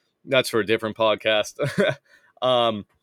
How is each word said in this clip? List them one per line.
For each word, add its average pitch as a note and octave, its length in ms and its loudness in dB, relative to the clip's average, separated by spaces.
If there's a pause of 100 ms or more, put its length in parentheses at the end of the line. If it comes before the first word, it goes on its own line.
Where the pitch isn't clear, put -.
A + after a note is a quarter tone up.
(260)
that's C3 240 0
for A#2 100 0
a G2+ 60 -2
different A2 320 -2
podcast. G#2+ 560 0 (240)
<laughs> F3+ 200 0 (440)
Um, A#2 440 0 (180)